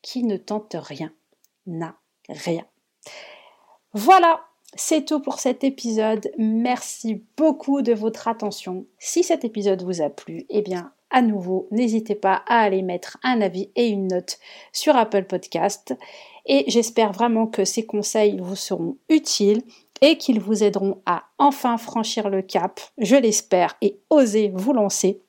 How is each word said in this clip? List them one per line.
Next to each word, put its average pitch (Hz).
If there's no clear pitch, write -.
qui -
ne 208
tente 208
rien 151
n'a 165
rien. 165
Voilà, 330
c'est 311
tout 302
pour 262
cet 254
épisode. 220
Merci 226
beaucoup 285
de 233
votre 220
attention. 196
Si -
cet 330
épisode 196
vous 175
a 147
plu, -
eh -
bien, 185
à 254
nouveau, 185
n'hésitez 220
pas 190
à 240
aller 190
mettre 180
un 247
avis 190
et 240
une 202
note 180
sur 302
Apple 214
Podcast. 185
Et 277
j'espère 226
vraiment 226
que 214
ces 220
conseils 208
vous 185
seront 175
utiles 240
et 294
qu'ils 214
vous 208
aideront 196
à 175
enfin 277
franchir 220
le 196
cap, 190
je 220
l'espère, 202
et 202
oser 220
vous 190
lancer 196